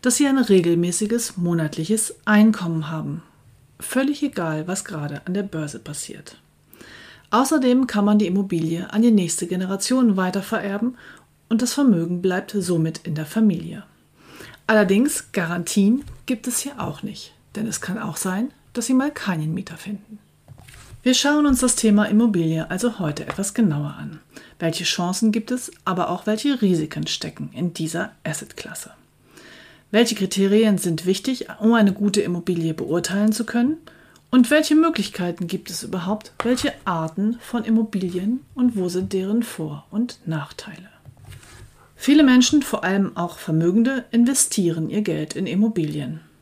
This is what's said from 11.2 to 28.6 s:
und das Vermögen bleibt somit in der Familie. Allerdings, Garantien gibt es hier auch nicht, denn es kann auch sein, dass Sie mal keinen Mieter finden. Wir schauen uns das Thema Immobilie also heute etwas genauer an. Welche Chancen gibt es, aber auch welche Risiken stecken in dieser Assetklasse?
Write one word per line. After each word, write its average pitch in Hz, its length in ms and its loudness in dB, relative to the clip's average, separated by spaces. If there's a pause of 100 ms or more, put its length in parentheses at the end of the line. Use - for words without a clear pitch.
und 233 140 2
das 240 100 -2
Vermögen 180 480 2
bleibt 185 380 -2
somit 165 460 0
in 160 100 -6
der 151 120 -6
Familie. 170 580 0 (840)
Allerdings, 214 640 2
Garantien 196 720 2 (240)
gibt 254 220 -4
es 240 100 -4
hier 277 220 -8
auch 147 240 -8
nicht, - 280 -12 (220)
denn 220 120 -6
es - 140 -6
kann 185 180 -6
auch 214 180 -8
sein, 196 340 -4 (220)
dass 233 140 -6
Sie 262 80 0
mal 277 180 2
keinen 160 420 -4
Mieter 175 220 -8
finden. 208 420 -12 (840)
Wir 254 120 4
schauen 294 320 2
uns 262 140 2
das 254 160 2
Thema 208 300 4
Immobilie 175 640 2
also 233 280 -2
heute 151 280 -4
etwas - 280 -6
genauer 147 440 0
an. 151 220 -14 (380)
Welche 165 260 -4
Chancen 190 480 0
gibt 220 180 -4
es, 254 200 -6 (140)
aber 180 260 -2
auch 175 160 -6
welche 247 360 0
Risiken 156 440 0
stecken - 460 -8
in 170 220 -4
dieser 160 380 -6 (120)
Assetklasse? - 680 -10 (1000)